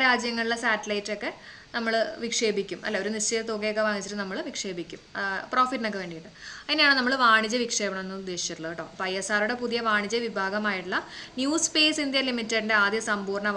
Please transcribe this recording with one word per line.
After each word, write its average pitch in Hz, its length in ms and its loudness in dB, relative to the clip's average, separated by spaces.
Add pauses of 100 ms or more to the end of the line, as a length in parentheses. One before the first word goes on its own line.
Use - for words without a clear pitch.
രാജ്യങ്ങളിലെ 233 580 2
സാറ്റലൈറ്റ് 214 500 -2
ഒക്കെ 240 160 -6 (440)
നമ്മൾ 226 180 0 (300)
വിക്ഷേപിക്കും, 208 600 0
അല്ല, 214 180 -2
ഒരു 202 120 -2
നിശ്ചിത 226 340 -2
തുകയൊക്കെ 214 380 -2
വാങ്ങിച്ചിട്ട് 202 340 -2
നമ്മൾ 190 160 -6 (100)
വിക്ഷേപിക്കും, 185 540 -8 (180)
ആ, 202 40 -2 (280)
പ്രോഫിറ്റിനൊക്കെ 233 520 0
വേണ്ടിയിട്ട്. 165 260 -10 (360)
അതിനെയാണ് 294 340 6
നമ്മൾ 247 140 4 (120)
വാണിജ്യ 220 380 6
വിക്ഷേപണം 202 400 -2
എന്ന് 190 180 -8
ഉദ്ദേശിച്ചിട്ടുള്ളത് 170 520 -6
കേട്ടോ. 165 180 -8
അപ്പോൾ 190 180 -4
ഐ 185 100 -2
എസ് 190 160 -4
ആർ 208 80 4
ഒയുടെ 233 200 0
പുതിയ 233 260 0
വാണിജ്യ 208 380 2
വിഭാഗമായിട്ടുള്ള 196 720 -2 (400)
ന്യൂ 269 120 2 (160)
സ്പേസ് 302 380 4
ഇന്ത്യ 269 240 2
ലിമിറ്റഡിൻ്റെ 220 460 0 (100)
ആദ്യ 208 240 2
സമ്പൂർണ്ണ 202 480 0